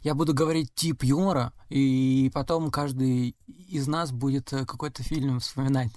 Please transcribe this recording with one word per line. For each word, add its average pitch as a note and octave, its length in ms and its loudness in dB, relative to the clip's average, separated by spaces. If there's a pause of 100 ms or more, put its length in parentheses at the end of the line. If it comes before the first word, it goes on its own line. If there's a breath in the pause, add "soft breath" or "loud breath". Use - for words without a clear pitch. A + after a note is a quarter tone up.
Я D3+ 120 0
буду D#3 200 2
говорить D#3+ 400 0
тип D#3+ 300 -2
юмора, C#3 480 2 (160)
и C3 680 2
потом D#3+ 380 0
каждый C3 640 0 (100)
из D3+ 400 -6
нас D#3 240 -2
будет, C3+ 420 -2
э, C3+ 140 -2
какой-то - 380 -8
фильм C#3 340 -2
вспоминать. C3 580 -2